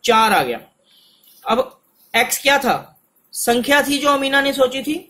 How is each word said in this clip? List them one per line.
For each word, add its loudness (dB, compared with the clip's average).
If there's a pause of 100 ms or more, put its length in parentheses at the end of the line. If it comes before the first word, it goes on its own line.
चार 2
आ 2
गया। -6 (840)
अब -4 (340)
एक्स -2
क्या 2
था, -4 (360)
संख्या 0
थी -2
जो 0
अमीना 0
ने -2
सोची 0
थी। -6 (120)